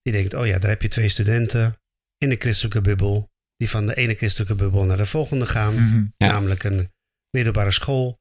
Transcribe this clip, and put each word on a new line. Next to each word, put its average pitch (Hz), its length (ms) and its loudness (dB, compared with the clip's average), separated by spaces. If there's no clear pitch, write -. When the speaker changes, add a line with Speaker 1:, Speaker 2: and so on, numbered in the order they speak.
Speaker 1:
die 117 120 -4
denkt: 98 200 -2
oh 78 120 -4
ja, 92 140 2
daar 104 100 0
heb 107 120 -2
je - 60 0
twee 107 220 0
studenten 113 680 0
in 139 140 0
een 117 80 -2
christelijke 113 420 0
bubbel, 101 500 0
die 113 140 -4
van 107 180 -2
de - 80 -2
ene 117 200 0
christelijke 104 400 -2
bubbel 98 300 2
naar 92 120 2
de 104 80 0
volgende 143 420 -2
gaan, 107 260 0
Speaker 2:
Mhm. 113 300 2
Speaker 3:
Ja. 104 140 2
Speaker 1:
namelijk 98 320 0
een 95 280 -2
middelbare 110 420 0
school 127 500 -2